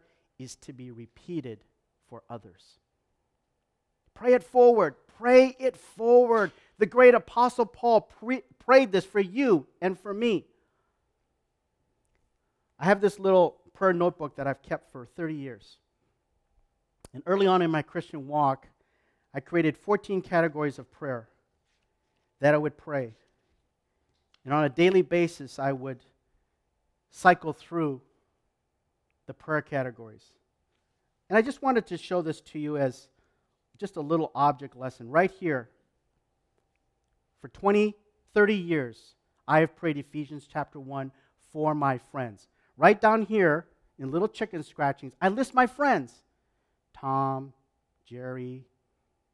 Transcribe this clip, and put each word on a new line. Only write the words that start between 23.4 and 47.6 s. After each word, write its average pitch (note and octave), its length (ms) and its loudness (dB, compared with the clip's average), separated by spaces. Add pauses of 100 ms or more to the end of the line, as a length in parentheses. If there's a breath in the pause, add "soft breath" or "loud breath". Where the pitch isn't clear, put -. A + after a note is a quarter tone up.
And C3+ 100 -6
on D3+ 80 0
a D3 60 0
daily F3+ 340 2
basis, E3 560 -4
I C#3 140 -2
would C3 320 -10 (1080)
cycle E3+ 420 0
through D3+ 480 -8 (1300)
the C3 80 -18
prayer D3+ 260 -6
categories. A#2+ 640 -10 (1040)
And G3 80 0
I A3+ 60 4
just C4 200 -6
wanted B3+ 240 0
to F3 100 -10
show F3+ 260 -4
this D#3 200 -6
to - 180 -14
you D3+ 160 -6
as C3+ 320 -4 (680)
just G3 200 -12
a E3 40 -10
little D#3 360 -2
object C#3 400 -2
lesson. B2+ 340 -14
Right F#3 220 0
here, C#3 360 -6 (1700)
for B2+ 80 -20
twenty, G#3 480 0 (380)
thirty G#3 200 4
years, D#3+ 600 -6 (320)
I D3+ 120 4
have D#3+ 140 0
prayed D#3 220 -6
Ephesians D3 500 -12
chapter D3 320 -10
one C3+ 320 -12 (420)
for D3+ 220 -2
my C#3 240 -2
friends. A#2+ 480 -12 (300)
Right F#3+ 240 4
down A3 220 2
here, F#3 440 2 (320)
in C3+ 140 -8
little F#3 160 -2
chicken G#3+ 340 -10
scratchings, C#3 580 -6
I F#3 80 0
list A#3 260 -4
my B3+ 120 4
friends. A#3+ 460 -2 (800)
Tom, C3+ 600 -6 (520)